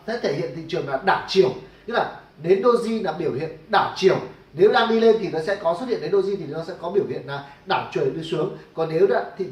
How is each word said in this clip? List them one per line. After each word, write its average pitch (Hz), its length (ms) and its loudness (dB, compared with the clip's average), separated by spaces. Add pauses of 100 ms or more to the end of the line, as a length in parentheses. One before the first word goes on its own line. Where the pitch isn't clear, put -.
sẽ 233 160 -6
thể 139 120 0
hiện - 220 -4
thị 160 120 -10
trường 143 200 -4
là - 160 -4
đảo - 240 2
chiều. - 220 4 (360)
Tức 233 80 -8
là - 220 -2 (260)
nến 180 200 4
doji 226 400 2
là 170 100 -4
biểu 156 200 -2
hiện 160 180 -4 (180)
đảo - 280 2
chiều. 180 200 4 (360)
Nếu 196 200 6
đang 233 160 2
đi 226 120 4
lên 220 200 6
thì 175 120 -4
nó 156 80 -2
sẽ 196 160 -2
có 165 220 0
xuất 254 100 -6
hiện 226 120 -2
đến 156 100 -4
doji 196 260 2
thì 165 120 -8
nó 160 160 -8
sẽ 175 160 -10
có 170 100 -6
biểu 196 180 2
hiện - 180 -8
là 139 180 -8 (220)
đảo - 260 -2
chiều 156 120 0 (120)
đi 160 60 -8
xuống. 151 340 -4 (180)
Còn 160 180 -2
nếu 175 140 4
đã, - 180 2 (140)
thị 190 140 -4